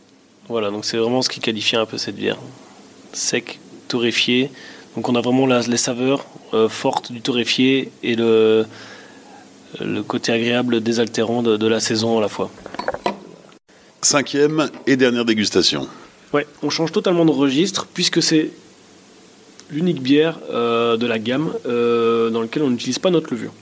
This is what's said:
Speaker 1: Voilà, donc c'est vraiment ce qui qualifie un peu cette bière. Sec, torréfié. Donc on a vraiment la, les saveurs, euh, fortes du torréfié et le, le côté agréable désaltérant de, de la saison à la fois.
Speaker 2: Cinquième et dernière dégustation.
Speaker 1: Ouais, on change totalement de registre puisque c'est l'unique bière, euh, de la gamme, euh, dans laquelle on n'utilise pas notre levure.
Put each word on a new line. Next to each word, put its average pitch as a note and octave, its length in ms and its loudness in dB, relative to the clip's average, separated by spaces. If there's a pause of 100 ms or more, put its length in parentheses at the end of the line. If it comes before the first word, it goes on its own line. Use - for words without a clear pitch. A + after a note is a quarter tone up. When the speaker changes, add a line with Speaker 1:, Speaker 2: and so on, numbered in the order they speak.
(480)
Speaker 1:
Voilà, A2+ 220 -2
donc G#2 160 -6
c'est A#2 120 -4
vraiment A#2+ 240 2
ce - 80 0
qui - 100 -12
qualifie A2+ 360 -2
un A2+ 100 2
peu A2 120 -8
cette G2+ 180 -8
bière. G#2 220 -4 (760)
Sec, - 460 -4 (280)
torréfié. B2 640 0 (440)
Donc A#2 140 -4
on B2 60 2
a A#2+ 60 2
vraiment B2+ 260 2
la, B2 140 4
les A#2 160 0
saveurs, C3 480 0 (280)
euh, A2 160 4
fortes - 420 -2
du A#2+ 80 -10
torréfié B2+ 720 0 (120)
et A#2 120 -2
le, A2 500 4 (1160)
le G#2 200 -4
côté A2+ 300 -4
agréable A#2+ 500 0
désaltérant A#2 640 0
de, A2 140 4
de A2 100 2
la A2 120 2
saison A2+ 380 0
à G#2+ 40 2
la G2+ 80 0
fois. - 200 -6 (1500)
Speaker 2:
Cinquième C#3+ 680 2 (160)
et C3 120 4
dernière A#2+ 280 4
dégustation. F#2+ 600 2 (440)
Speaker 1:
Ouais, D3 140 0 (160)
on D3 80 -2
change D#3+ 220 -2
totalement F3 340 2
de D#3 60 6
registre C#3+ 600 0
puisque E3+ 300 0
c'est D#3 300 2 (1200)
l'unique D3+ 300 -2
bière, D3+ 380 2 (120)
euh, A#2 440 0
de A#2 120 0
la A2+ 100 0
gamme, C3 360 -2 (120)
euh, A#2 640 2
dans A2+ 120 -2
laquelle A2+ 220 -2
on C3+ 60 2
n'utilise A#2+ 300 -2
pas F#3+ 100 2
notre D#3+ 240 0
levure. A#2+ 180 -6 (100)